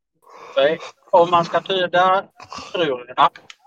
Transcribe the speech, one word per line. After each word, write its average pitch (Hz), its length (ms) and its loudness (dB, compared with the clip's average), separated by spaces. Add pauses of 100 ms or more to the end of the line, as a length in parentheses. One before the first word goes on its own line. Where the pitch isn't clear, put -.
(500)
Okej. 147 280 0 (320)
Om 175 200 4
man 170 140 2
ska 170 160 -4
tyda 185 680 0 (460)
runorna 135 560 -2 (360)